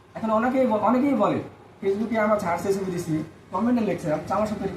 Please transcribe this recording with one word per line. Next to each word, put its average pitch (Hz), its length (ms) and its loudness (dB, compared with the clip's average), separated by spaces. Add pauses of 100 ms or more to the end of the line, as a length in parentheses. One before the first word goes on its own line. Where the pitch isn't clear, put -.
(140)
এখন 220 160 -4
অনেকেই 247 360 2
ব-, 214 60 0
অনেকেই 247 420 2
বলে, 190 280 2 (400)
Facebook-এ 214 360 0
আমরা 214 200 2
ঝাড়সে 180 360 -2
ছবি 190 160 -4
দিছি, 156 340 -2 (280)
কমেন্টে 226 320 2
লিখছে, 170 280 -2
"আপনি - 160 -4
চামার 202 180 0
শব্দটি 190 300 -4